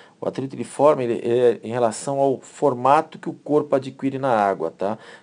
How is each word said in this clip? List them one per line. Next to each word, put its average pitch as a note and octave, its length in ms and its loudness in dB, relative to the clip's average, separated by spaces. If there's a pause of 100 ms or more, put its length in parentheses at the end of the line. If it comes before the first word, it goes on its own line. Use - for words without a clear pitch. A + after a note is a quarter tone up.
(180)
O - 80 -6
atrito C3 300 -6
de A#2+ 80 -8
forma, C#3 380 2
ele A#2 200 -2
é A#2+ 400 2
em A2 80 -10
relação A#2+ 480 -2
ao C#3 220 0
formato C#3 800 0
que - 100 -12
o D#3 60 -8
corpo D3 420 0
adquire C3+ 420 -4
na C3+ 120 0
água, F#2+ 400 0
tá? G#2 280 -6 (240)